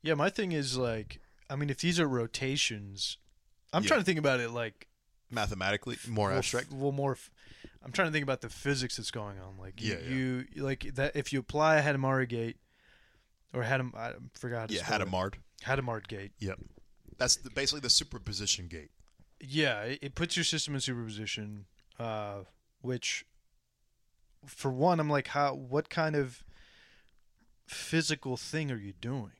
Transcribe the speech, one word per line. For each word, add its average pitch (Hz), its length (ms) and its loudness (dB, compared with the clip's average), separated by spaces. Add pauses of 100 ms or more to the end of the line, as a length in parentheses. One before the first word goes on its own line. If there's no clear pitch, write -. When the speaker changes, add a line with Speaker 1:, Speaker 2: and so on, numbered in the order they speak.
Speaker 1:
Yeah, 156 140 2
my 156 160 4
thing 190 220 0
is, 135 240 0
like, 113 420 -2 (300)
I 135 60 -4
mean, 147 140 0
if 135 100 -2
these 170 200 4
are 160 80 6
rotations, 117 1080 -2 (540)
I'm 180 120 4
Speaker 2:
Yeah. 202 60 2
Speaker 1:
trying 294 120 8
to 170 40 0
think 175 140 4
about 135 200 6
it, 117 100 0
like, 117 380 -4 (420)
Speaker 2:
Mathematically, 104 680 0 (100)
more 104 220 4
Speaker 1:
well, 95 100 4
Speaker 2:
abstract? 127 320 0
Speaker 1:
f-, - 20 -10
well, 139 180 2
more 139 200 0
f-, - 180 -6 (540)
I'm - 80 -12
trying 180 160 4
to 156 40 0
think 151 120 2
about 135 180 0
the 117 80 -8
physics 131 480 0
that's 107 140 -6
going 101 280 -8
on. 95 200 -14
Like, 98 220 -12
you, 104 120 0
Speaker 2:
Yeah, 85 60 -4
yeah. 82 100 -8
Speaker 1:
you, 131 360 0 (180)
like, 135 320 -4
that, 139 200 0
if 143 160 -2
you 135 80 2
apply 151 360 4
a 139 80 6
Hadamard 135 460 2
gate, 117 280 -2 (960)
or 127 100 0
Hadam-, 127 320 0
I 117 180 -8 (200)
forgot 120 280 -4
how 113 60 -4
to 113 60 -4
Speaker 2:
Yeah, 87 120 -2
Speaker 1:
spell 104 160 2
it. 92 60 0
Speaker 2:
Hadamard. 92 260 0 (300)
Speaker 1:
Hadamard 123 440 -2
gate. 101 320 -8
Speaker 2:
Yep. 95 200 -4 (580)
That's 123 180 4
the, 131 160 -12
basically 139 300 0
the 123 80 -4
superposition 101 800 0
gate. 80 220 -12 (520)
Speaker 1:
Yeah, 131 420 0
it, 131 180 -6
it 139 140 -10
puts 170 220 0
your 170 80 2
system 151 300 0
in 131 60 0
superposition, 107 840 -6 (340)
uh, 107 400 -6 (420)
which, - 440 -2 (1200)
for - 260 -2
one, 127 280 4
I'm 151 100 2
like, 143 180 2
how, 143 260 2
what 139 360 -2
kind 156 260 0
of 131 280 0 (1200)
physical 147 680 -2
thing 151 340 -4
are 117 60 -2
you 101 160 -8
doing? 117 460 -6